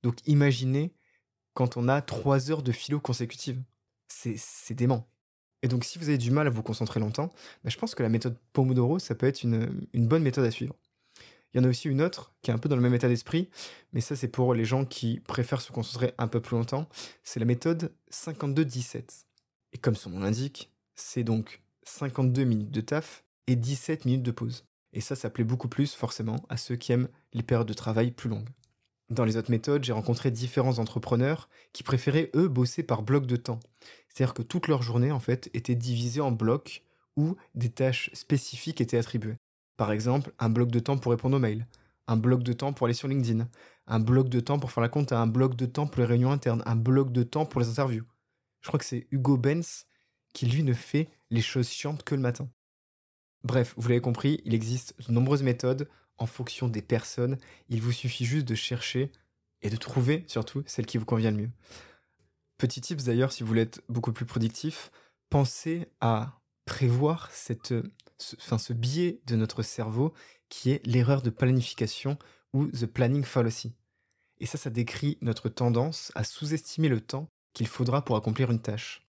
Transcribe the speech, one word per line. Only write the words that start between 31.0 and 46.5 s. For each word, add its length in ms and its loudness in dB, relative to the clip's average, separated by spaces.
qui 100 -14
préféraient, 520 2
eux, 120 6
bosser 380 2
par 180 0
bloc 240 2
de 80 0
temps. 240 -4
C'est-à-dire 260 0
que 80 -4
toute 260 -2
leur 140 4
journée, 280 2
en 80 0
fait, 340 -2
était 220 0
divisée 460 -2
en 100 2
blocs 540 0
où 200 2
des 140 0
tâches 420 0
spécifiques 680 -4
étaient 180 2
attribuées. 380 -2
Par 140 0
exemple, 480 0
un 100 2
bloc 220 4
de 80 2
temps 180 0
pour 140 -2
répondre 260 2
aux 40 2
mails, 260 0
un 100 2
bloc 280 4
de 80 0
temps 200 -2
pour 140 0
aller 80 4
sur 140 -4
LinkedIn, 400 0
un 120 2
bloc 280 6
de 100 2
temps 220 0
pour 100 -4
faire 120 0
la 60 4
compta, 320 0
un 60 2
bloc 300 2
de 100 -2
temps 220 -2
pour 120 -2
les 60 6
réunions 240 4
internes, 340 0